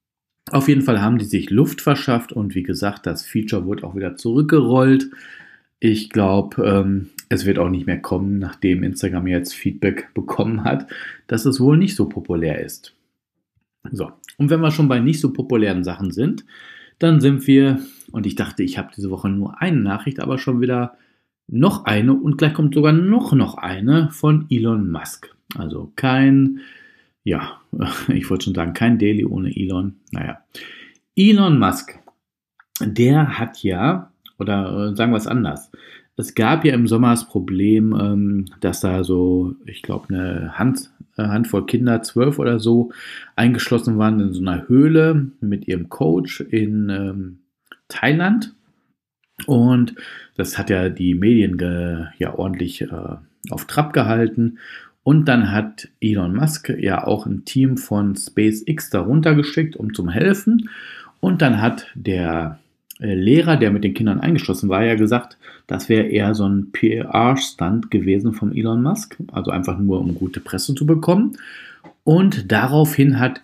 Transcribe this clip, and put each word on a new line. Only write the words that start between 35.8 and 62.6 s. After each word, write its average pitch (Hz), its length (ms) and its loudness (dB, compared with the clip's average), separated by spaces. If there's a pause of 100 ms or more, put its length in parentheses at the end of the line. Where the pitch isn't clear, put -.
es - 160 -10
gab 131 300 2
ja 147 100 4
im 120 140 2
Sommer 117 220 4
das 117 180 0
Problem, 104 720 2
ähm, 101 460 0 (160)
dass 90 180 -2
da 92 240 0
so, 90 520 0 (100)
ich - 160 -18
glaub, - 280 -10
eine 90 480 -6
Hand-, 131 320 -2 (280)
äh, 110 60 -4
Handvoll 104 420 -2
Kinder, 120 380 0
zwölf 143 360 0
oder 120 200 0
so, 117 320 2 (440)
eingeschlossen 117 640 0
waren 107 240 2
in 98 120 -2
so 90 60 -6
einer 92 300 -4
Höhle 156 640 4 (100)
mit 101 260 -4
ihrem 87 220 -4
Coach - 500 -2
in, 107 500 -2
ähm, 98 500 -8 (500)
Thailand. 180 640 0 (920)
Und 123 500 2 (420)
das - 200 -6
hat - 120 -6
ja 92 180 0
die 90 280 0
Medien 98 420 2
ge-, 87 480 -4 (120)
ja - 160 -6
ordentlich, 90 480 -6
äh, - 340 -10 (340)
auf - 160 -10
Trab 151 260 -2
gehalten. 117 640 0 (460)
Und 147 240 4
dann 113 240 2
hat - 380 -4 (100)
Elon 98 340 0
Musk 156 460 -2
ja - 260 -2
auch 107 200 -2
ein 101 180 -6
Team 131 340 2
von 101 380 -2
SpaceX 110 760 -2
darunter 151 460 2
geschickt, 156 400 0
um 107 180 -8
zu 87 160 -4
helfen. 196 600 2 (500)
Und 180 220 0
dann 113 200 4
hat 113 320 -2
der, 82 680 -4 (400)